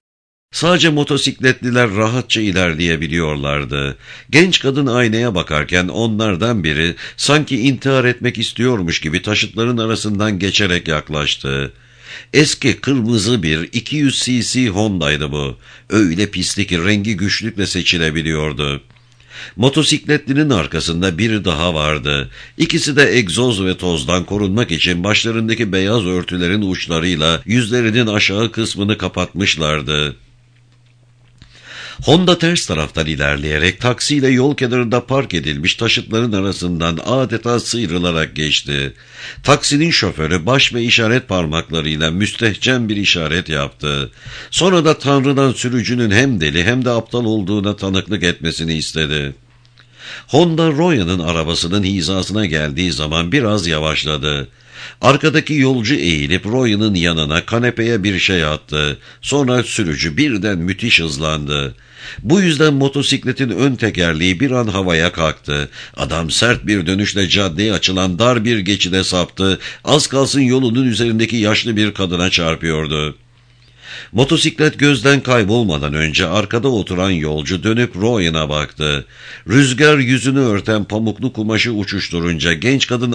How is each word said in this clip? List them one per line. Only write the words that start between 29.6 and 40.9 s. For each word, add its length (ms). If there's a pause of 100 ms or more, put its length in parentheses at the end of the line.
Honda 360
ters 280
taraftan 400
ilerleyerek 760
taksiyle 480
yol 280
kenarında 500
park 280
edilmiş 400
taşıtların 580
arasından 760
adeta 540
sıyrılarak 760
geçti. 580 (480)
Taksinin 480
şoförü 560
baş 280
ve 80
işaret 460